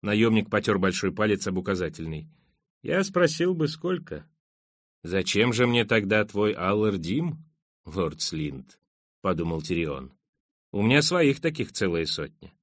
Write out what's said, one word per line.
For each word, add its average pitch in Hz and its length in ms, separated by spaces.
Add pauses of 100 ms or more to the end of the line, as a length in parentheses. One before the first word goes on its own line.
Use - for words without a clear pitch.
Наёмник 107 480
потёр 104 280
большой 92 360
палец 104 340
об 92 100
указательный. 82 680 (540)
Я 180 240
спросил 180 500
бы, 156 140
сколько. 170 580 (760)
«Зачем 98 480
же 120 160
мне 120 160
тогда 107 400
твой 104 300
Аллардим, 101 920 (400)
лорд 78 380
Слинд?» 73 580 (420)
подумал 82 400
Тирион. 76 520 (580)
«У 101 100
меня 127 200
своих 156 400
таких 156 320
целая 85 320
сотня». - 580